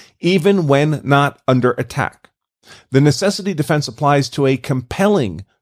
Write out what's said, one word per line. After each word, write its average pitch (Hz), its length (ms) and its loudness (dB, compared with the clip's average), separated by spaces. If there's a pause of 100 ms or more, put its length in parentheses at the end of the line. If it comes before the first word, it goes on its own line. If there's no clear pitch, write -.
(200)
even 180 480 2
when 143 380 2
not 143 420 0
under 127 240 2
attack. - 600 -8 (600)
The 131 80 2
necessity 185 540 0
defense 151 340 -2
applies 143 440 0
to 139 140 -2
a 135 120 2
compelling, 131 880 -2 (160)